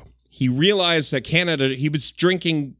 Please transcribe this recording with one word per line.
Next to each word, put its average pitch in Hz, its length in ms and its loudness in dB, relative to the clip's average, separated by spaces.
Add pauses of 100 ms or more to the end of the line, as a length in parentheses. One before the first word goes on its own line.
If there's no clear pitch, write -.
(300)
he - 180 -4
realized 170 640 2
that 131 140 -4
Canada, 160 440 0
he 135 200 -2
was 147 220 0
drinking 165 680 -2